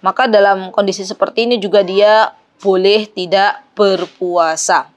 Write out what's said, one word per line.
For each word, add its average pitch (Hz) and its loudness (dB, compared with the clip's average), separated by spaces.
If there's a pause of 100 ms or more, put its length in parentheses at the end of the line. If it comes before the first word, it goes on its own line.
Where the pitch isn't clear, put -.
maka 190 -2
dalam 196 2
kondisi 196 -4
seperti 202 -4
ini 240 -2
juga 196 0
dia 208 2 (320)
boleh 196 2
tidak 190 -2 (160)
berpuasa. 175 -2